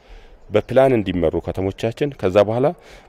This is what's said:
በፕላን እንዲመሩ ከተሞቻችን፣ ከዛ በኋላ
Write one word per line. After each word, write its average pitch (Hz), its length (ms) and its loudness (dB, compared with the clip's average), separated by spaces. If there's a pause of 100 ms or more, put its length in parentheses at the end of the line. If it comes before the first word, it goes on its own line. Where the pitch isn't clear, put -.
(500)
በፕላን 123 440 2
እንዲመሩ 90 480 0
ከተሞቻችን፣ 98 680 -4
ከዛ 98 320 -2
በኋላ 117 240 0 (420)